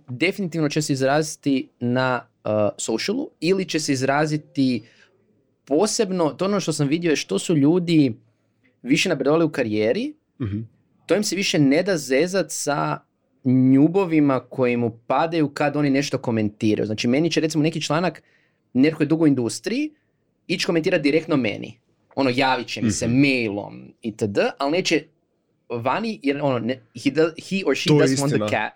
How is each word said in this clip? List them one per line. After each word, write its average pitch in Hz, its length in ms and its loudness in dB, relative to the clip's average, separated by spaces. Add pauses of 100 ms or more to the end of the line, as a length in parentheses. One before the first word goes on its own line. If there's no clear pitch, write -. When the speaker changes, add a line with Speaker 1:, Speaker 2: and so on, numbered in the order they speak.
Speaker 1:
definitivno 160 600 -2
će 151 120 -2
se 147 120 -2
izraziti 135 760 -2 (100)
na, 127 420 0 (240)
e, 110 40 -4 (280)
socialu 202 520 -4 (100)
ili 185 260 0
će 160 140 -4
se 151 140 -2
izraziti 135 880 0 (840)
posebno, 185 640 0
to 139 160 -4
ono 202 140 0
što 165 140 -4
sam 147 140 0
vidio 170 220 0
je 143 60 4
što 190 240 -4
su 175 160 0
ljudi 156 600 4 (680)
više 135 260 0
napredovali 151 360 2
u 151 40 0
karijeri, 131 640 0 (280)
Speaker 2:
Mhm. 104 180 -4 (460)
Speaker 1:
to 165 100 2
im 208 80 0
se 170 120 -4
više 185 240 0
ne 147 240 4
da 190 140 0
zezat 156 520 0
sa 151 500 -4 (440)
njubovima 143 960 4
koji 123 380 -2
mu 120 120 -2 (180)
padaju 156 420 0
kad 143 260 -2
oni 147 140 0
nešto 135 280 0
komentiraju. 110 680 0
Znači, 110 220 -4
meni 151 240 2
će, - 80 0
recimo, 156 240 0
neki 147 180 -2
članak, 160 420 -4 (500)
netko 151 300 2
je 139 40 0
dugo 160 160 2
u 156 40 6
industriji, 147 640 -2 (560)
ići 185 180 -2
komentirati 170 380 0
direktno 151 340 2
meni. 110 420 -4 (360)
Ono, 135 140 0
javit 127 380 0
će - 140 -8
mi 113 100 0
se 117 160 -4
Speaker 2:
Mhm. 120 120 2
Speaker 1:
mailom 117 800 -2
itd., 107 360 -4 (200)
ali 139 140 -2
neće 175 320 0 (640)
vani, 147 540 -4
jer 139 180 -2
ono, 135 180 0
ne, 110 140 -4 (220)
he 139 160 -2
do-, 160 200 2 (180)
he 190 160 -4
or 143 120 0
she - 120 -4
Speaker 2:
To 151 120 6
je 135 60 4
Speaker 1:
doesn't 135 100 0
want - 0 -
the 139 80 -2
Speaker 2:
istina. 107 220 0
Speaker 1:
ca-, 110 280 -2